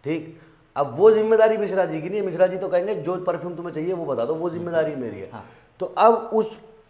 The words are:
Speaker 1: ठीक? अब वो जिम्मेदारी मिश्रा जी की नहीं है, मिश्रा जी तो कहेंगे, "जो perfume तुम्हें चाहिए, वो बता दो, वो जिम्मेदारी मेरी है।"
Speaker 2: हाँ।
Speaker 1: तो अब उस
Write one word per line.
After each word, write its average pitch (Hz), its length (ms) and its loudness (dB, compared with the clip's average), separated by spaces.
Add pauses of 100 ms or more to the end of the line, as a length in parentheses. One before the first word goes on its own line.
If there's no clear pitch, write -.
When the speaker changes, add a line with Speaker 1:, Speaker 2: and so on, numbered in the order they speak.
Speaker 1:
ठीक? 156 360 -6 (360)
अब 135 200 -2
वो 208 140 8
जिम्मेदारी 220 460 4
मिश्रा 190 280 0
जी 160 180 -6
की 165 60 -8
नहीं 208 120 -4
है, 190 60 -4
मिश्रा 180 200 2
जी 185 120 -2
तो 185 100 -6
कहेंगे, 185 260 0
"जो 180 300 -6
perfume 175 300 -4
तुम्हें 170 200 -10
चाहिए, 160 180 -4
वो 170 140 -6
बता 120 180 -2
दो, 147 100 -2
वो 160 160 -4
जिम्मेदारी 160 460 -2
मेरी 110 240 -8
है।" 95 120 -14
Speaker 2:
हाँ। 107 140 -16 (340)
Speaker 1:
तो 180 60 -4
अब 214 260 4
उस 220 480 -2 (300)